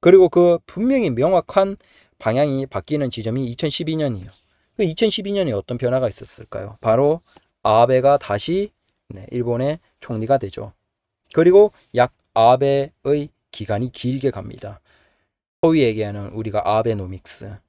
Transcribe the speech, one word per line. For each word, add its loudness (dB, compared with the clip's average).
그리고 8
그 4
분명히 -2
명확한 0
방향이 -2
바뀌는 -6
지점이 -6
이천십이 -6
년이에요. -4
그 0
이천십이 -2
년에 -2
어떤 -6
변화가 -2
있었을까요? -12
바로 2
아베가 4
다시, -4
네, -18
일본의 -4
총리가 -2
되죠. -10
그리고 6
약 2
아베의 2
기간이 -6
길게 -4
갑니다. -14
소위 2
얘기하는 -4
우리가 -6
아베노믹스. -4